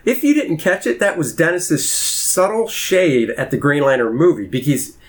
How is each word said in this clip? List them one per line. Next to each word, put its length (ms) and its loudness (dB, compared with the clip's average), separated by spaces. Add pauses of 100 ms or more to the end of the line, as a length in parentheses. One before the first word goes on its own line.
if 180 0
you 100 4
didn't 240 -2
catch 300 -2
it, 120 -2
that 180 0
was 180 -4
Dennis's 540 0
subtle 800 0
shade 640 0
at 200 -4
the 60 0
Green 260 2
Lantern 320 2
movie, 320 2
because 500 -2 (120)